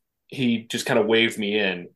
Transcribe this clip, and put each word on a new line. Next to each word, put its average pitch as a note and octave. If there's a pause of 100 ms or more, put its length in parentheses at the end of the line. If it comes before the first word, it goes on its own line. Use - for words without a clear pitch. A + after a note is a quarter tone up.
(260)
he A#2+
just -
kinda A#2+
waved A2+
me G#2
in. F#2